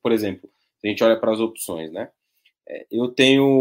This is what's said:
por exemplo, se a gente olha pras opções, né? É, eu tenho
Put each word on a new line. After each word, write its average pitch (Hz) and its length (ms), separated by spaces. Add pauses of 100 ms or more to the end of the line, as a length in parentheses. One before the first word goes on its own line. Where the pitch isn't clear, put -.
por 117 120
exemplo, 104 360 (300)
se 104 80
a - 20
gente 104 140
olha 113 160
pras 110 220
opções, 82 500
né? 95 180 (560)
É, - 240
eu 120 200
tenho 135 360 (160)